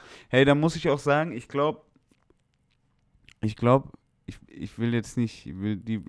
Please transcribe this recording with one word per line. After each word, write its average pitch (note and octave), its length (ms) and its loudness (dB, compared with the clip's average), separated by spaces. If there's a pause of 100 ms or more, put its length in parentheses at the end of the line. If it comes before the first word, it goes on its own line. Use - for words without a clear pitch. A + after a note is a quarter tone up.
(280)
Hey, C3 160 6
da C#3+ 120 6
muss D#3 200 0
ich D#3+ 140 -2
auch C#3+ 100 2
sagen, D3+ 320 0
ich A2+ 160 -12
glaub, D3 380 -4 (1600)
ich G#2+ 140 -4
glaub, B2+ 420 2 (280)
ich, - 120 -16 (100)
ich - 300 -14
will A#2 160 -2
jetzt A2+ 240 -4
nicht, - 300 -4
ich F2+ 120 -12
will G#2 180 -4
die A2 320 -8